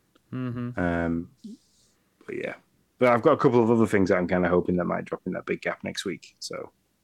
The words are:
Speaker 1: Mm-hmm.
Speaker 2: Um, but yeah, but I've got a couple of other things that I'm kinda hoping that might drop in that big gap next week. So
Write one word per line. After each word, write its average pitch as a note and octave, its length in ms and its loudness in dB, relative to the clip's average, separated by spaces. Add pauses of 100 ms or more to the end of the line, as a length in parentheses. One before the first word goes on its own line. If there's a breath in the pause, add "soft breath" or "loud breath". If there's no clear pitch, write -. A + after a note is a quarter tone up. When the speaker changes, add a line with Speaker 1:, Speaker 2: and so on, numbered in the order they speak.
(320)
Speaker 1:
Mm-hmm. B2 480 -8
Speaker 2:
Um, E2+ 480 -2 (1000)
but - 100 -10
yeah, - 180 -8 (440)
but B2 120 4
I've A#2+ 120 4
got D#3 100 6
a B2+ 40 4
couple B2 260 4
of A2 80 4
other A2+ 160 4
things F#2+ 220 2
that G2 80 4
I'm F2+ 120 0
kinda F2+ 200 2
hoping F2+ 280 2
that F2 100 0
might F2 180 -4
drop - 220 -10
in F2+ 60 -6
that - 140 -10
big - 160 -6
gap - 220 -8
next F#2+ 200 -8
week. - 340 -10
So - 320 -14 (340)